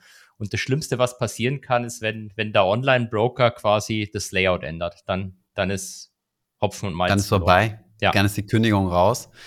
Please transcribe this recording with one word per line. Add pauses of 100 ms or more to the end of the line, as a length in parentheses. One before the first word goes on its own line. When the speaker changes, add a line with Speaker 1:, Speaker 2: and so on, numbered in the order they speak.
(380)
Speaker 1:
Und
das
Schlimmste,
was
passieren
kann,
ist,
wenn,
wenn
der
Online-Broker
quasi
das
Layout
ändert.
Dann, (180)
dann
ist (480)
Hopfen
und
Malz
Speaker 2:
Dann
ist
Speaker 1:
verloren.
Speaker 2:
vorbei. (220)
Speaker 1:
Ja.
Speaker 2:
Dann
ist
die
Kündigung
raus. (180)